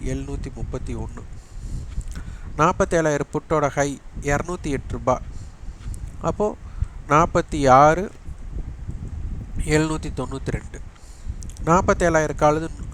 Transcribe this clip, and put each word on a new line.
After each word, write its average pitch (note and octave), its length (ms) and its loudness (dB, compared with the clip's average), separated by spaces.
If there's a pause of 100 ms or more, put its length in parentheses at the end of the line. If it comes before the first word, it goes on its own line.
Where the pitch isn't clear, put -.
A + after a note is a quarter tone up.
எழுநூத்தி C3+ 480 -4
முப்பத்தி A#2+ 420 -6
ஒண்ணு. A2 260 -8 (1400)
நாற்பத்தேழாயிரம் D#3+ 760 2
புட்டோட D3+ 360 2
ஹை C#3 320 0 (200)
இருநூத்தி D3 480 -2
எட்டு C3 240 -4
ரூபா. B2 280 0 (1000)
அப்போ G3+ 340 0 (520)
நாற்பத்தி D#3 640 4
ஆறு D#3 420 8 (1500)
எழுநூத்தி D#3 580 0
தொண்ணூத்தி C3 420 -4
ரெண்டு. - 220 -12 (840)
நாற்பத்தேழாயிரம் E3 680 4
காலது D#3 340 4 (240)